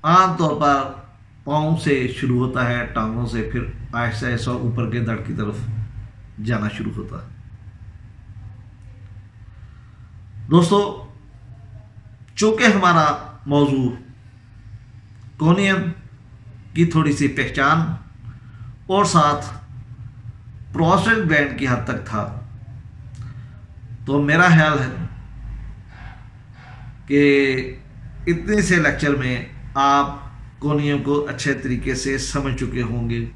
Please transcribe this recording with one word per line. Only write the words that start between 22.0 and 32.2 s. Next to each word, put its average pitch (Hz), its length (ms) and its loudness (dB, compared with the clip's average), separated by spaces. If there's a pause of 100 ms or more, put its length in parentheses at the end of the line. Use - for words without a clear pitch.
था, 107 180 -4 (1800)
तो 143 160 2
मेरा 165 260 4
ख्याल 156 300 6
है 127 100 -2 (2250)
कि 143 160 4 (1080)
इतने 196 340 0
से 180 160 2
lecture 143 360 2
में 127 340 -4 (280)
आप 139 300 4 (540)
कोनियम 143 400 0
को 139 220 0
अच्छे 135 320 -2
तरीके 127 400 -4
से 135 260 -4